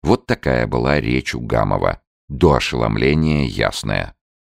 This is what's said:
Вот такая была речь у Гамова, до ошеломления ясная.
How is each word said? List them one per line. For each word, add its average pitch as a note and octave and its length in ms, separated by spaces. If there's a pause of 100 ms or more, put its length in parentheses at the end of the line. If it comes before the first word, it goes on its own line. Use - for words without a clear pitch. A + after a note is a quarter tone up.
Вот - 240
такая B1 400
была B1+ 340
речь B1 340
у A#1+ 60
Гамова, G1+ 640 (260)
до C#2+ 280
ошеломления C2+ 880
ясная. G1+ 680 (360)